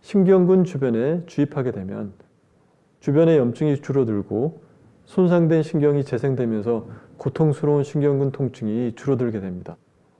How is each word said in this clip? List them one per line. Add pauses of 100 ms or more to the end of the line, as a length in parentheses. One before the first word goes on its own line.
신경근
주변에
주입하게
되면 (880)
주변의
염증이
줄어들고 (440)
손상된
신경이
재생되면서 (260)
고통스러운
신경근
통증이
줄어들게
됩니다. (420)